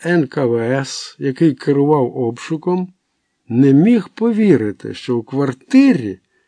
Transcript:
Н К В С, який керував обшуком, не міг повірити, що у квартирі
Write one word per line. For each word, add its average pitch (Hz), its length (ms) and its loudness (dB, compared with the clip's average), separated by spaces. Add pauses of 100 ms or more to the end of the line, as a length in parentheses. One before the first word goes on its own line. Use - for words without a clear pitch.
Н 165 220 0
К 143 180 -4
В 117 100 0
С, 127 640 -4
який 139 340 0
керував 143 640 0
обшуком, 160 760 -6 (560)
не 135 240 4
міг 196 360 4
повірити, 165 840 0
що 123 240 -6
у 113 60 -4
квартирі 135 960 0 (280)